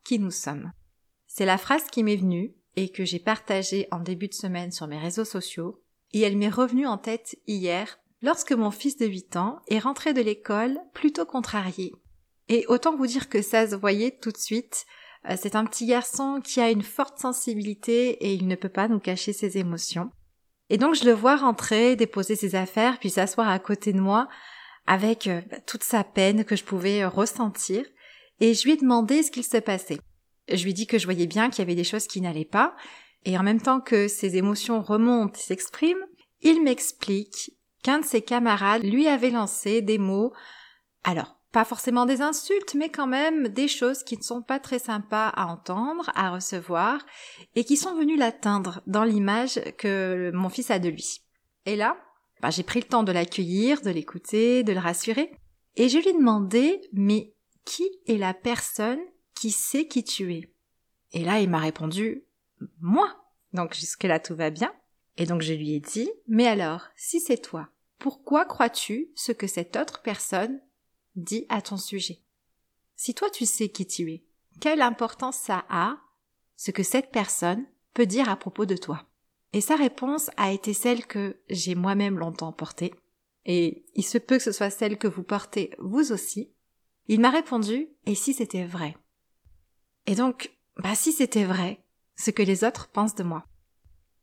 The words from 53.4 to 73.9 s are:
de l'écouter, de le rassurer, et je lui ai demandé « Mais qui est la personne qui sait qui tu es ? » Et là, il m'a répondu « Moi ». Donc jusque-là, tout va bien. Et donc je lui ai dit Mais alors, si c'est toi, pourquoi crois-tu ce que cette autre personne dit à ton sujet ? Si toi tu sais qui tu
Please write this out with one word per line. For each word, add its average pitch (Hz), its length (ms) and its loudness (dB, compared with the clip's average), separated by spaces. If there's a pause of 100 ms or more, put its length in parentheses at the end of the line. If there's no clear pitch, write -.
de 208 100 -2
l'écouter, 220 720 2
de 208 80 0
le 185 80 0
rassurer, 220 520 -2 (440)
et 247 120 6
je 247 80 4
lui 339 120 4
ai 381 40 4
demandé « 247 680 4 (120)
Mais 202 400 2 (320)
qui - 240 -2 (180)
est 220 120 2
la 185 160 0
personne 240 640 -4 (360)
qui 220 160 -4
sait 277 360 -2
qui 240 180 -2
tu 180 300 -4
es ? » 165 180 -12 (600)
Et 170 120 -4
là, 202 160 2
il 190 80 2
m'a 160 120 2
répondu « 170 640 -4 (560)
Moi ». 240 340 2 (400)
Donc 175 200 -4
jusque-là, 160 440 -2
tout 160 160 -8
va 156 160 -2
bien. 202 220 -4 (440)
Et 170 80 -2
donc 170 160 0
je 160 140 -2
lui 151 200 -4
ai 147 60 -2
dit 226 300 -6 (160)
Mais 233 220 4
alors, 175 480 -2
si - 240 -4
c'est 254 180 0
toi, - 300 -12 (300)
pourquoi 294 460 0
crois-tu 285 720 -2
ce - 160 -6
que 226 160 -4
cette 170 300 -6
autre - 260 -6
personne 220 580 -4 (560)
dit 190 320 -6
à 214 140 -2
ton 196 160 -8
sujet ? 185 420 -10 (720)
Si - 200 -6
toi 403 160 -2
tu 254 160 -4
sais - 240 -2
qui 185 160 -8
tu 170 240 -6